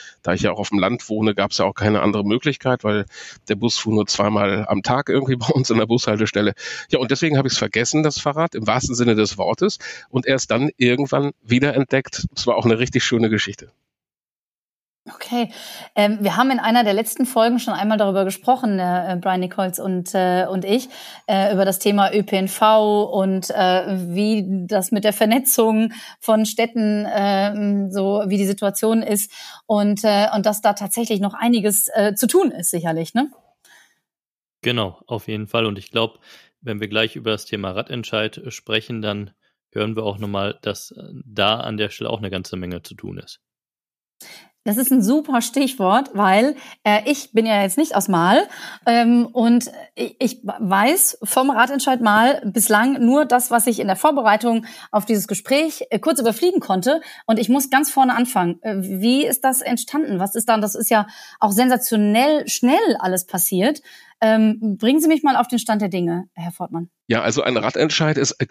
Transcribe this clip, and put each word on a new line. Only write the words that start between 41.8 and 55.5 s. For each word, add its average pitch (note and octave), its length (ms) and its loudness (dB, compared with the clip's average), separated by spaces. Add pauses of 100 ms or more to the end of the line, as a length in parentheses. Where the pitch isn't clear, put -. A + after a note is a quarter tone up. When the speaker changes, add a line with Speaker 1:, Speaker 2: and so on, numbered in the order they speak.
Speaker 3:
Stelle A2+ 220 -8
auch A2+ 80 -6
eine G2+ 120 -6
ganze F#2+ 260 -8
Menge F2+ 260 -8
zu - 120 -20
tun F#2 220 -12
ist. - 240 -18 (1200)
Speaker 2:
Das G#3 120 0
ist B3+ 140 0
ein B3+ 120 6
super C4 380 2
Stichwort, B3+ 720 0
weil, G#3 420 2 (300)
äh, G#3 160 4 (100)
ich - 220 -4
bin A3 140 2
ja G#3 160 2
jetzt G3 160 0
nicht D#4 180 0
aus G3 120 0
Mahl, G3 380 4 (380)
ähm, A#3+ 400 4
und A#3 460 2 (240)
ich, - 240 -8
ich - 240 -2
weiß G#3 800 0
vom C4 260 0
Radentscheid B3+ 540 2
Mahl A3+ 420 4
bislang A3+ 580 2
nur C4+ 220 4
das, B3 260 2
was A#3 160 2
ich A3+ 140 0
in G3+ 60 -2
der F#3+ 100 0
Vorbereitung A3+ 680 2 (240)
auf G#3 160 0
dieses G#3 220 0
Gespräch, C#4+ 600 -2